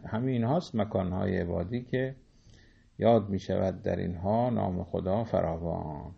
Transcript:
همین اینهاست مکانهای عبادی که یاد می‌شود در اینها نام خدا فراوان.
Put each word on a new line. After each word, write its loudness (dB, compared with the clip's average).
همین -2
اینهاست 0
مکانهای 0
عبادی -2
که -2
یاد 6
می‌شود 0
در 0
اینها 0
نام 0
خدا 0
فراوان. -2